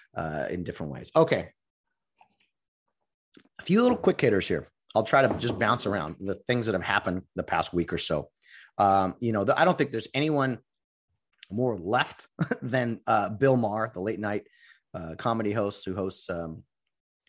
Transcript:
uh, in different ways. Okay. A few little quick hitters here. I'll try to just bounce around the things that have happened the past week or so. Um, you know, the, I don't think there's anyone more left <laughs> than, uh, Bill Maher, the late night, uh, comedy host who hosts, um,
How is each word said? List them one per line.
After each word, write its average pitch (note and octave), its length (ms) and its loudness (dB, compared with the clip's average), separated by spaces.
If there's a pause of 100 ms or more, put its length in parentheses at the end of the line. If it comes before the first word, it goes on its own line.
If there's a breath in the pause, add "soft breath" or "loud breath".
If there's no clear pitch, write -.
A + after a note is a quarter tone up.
(160 loud breath)
uh, D#2 340 -4
in F2+ 140 -6
different D2+ 280 -8
ways. B1+ 240 -14
Okay. D#3 340 4 (2000)
A - 40 -18
few G#3 200 4
little B3 140 4
quick - 240 2
hitters G#2 280 4
here. E2 200 -2 (260)
I'll A2 100 4
try C3+ 220 6
to G#2 120 2
just A2+ 200 -4
bounce A#2 280 0
around D#2+ 340 -4
the F#2+ 160 -4 (100)
things B2 200 0
that A2 80 0
have F2+ 80 0
happened F#2+ 400 0 (140)
the F2+ 60 -2
past E2 300 0
week E2+ 200 0
or D#2+ 60 -2
so. D2+ 320 -2 (480 loud breath)
Um, G2 420 4
you A#2 120 -2
know, G2+ 120 2
the, C3 140 2
I D#3 60 6
don't F3+ 140 2
think C#3+ 140 0
there's A2+ 220 -6
anyone C#3 440 0 (920)
more A2+ 280 -2
left A2 500 -2 (100)
<laughs> - 240 -4
than, A#2+ 440 -2
uh, G#2+ 220 2
Bill C3 280 2
Maher, A2 360 -2
the F2+ 80 -10
late G2+ 200 -4
night, G#2 260 -4 (460 soft breath)
uh, D#2+ 240 -10
comedy A2+ 360 -2
host G2+ 320 -4
who F#2 100 -6
hosts, F#2+ 360 -6
um, E2+ 340 -8 (640)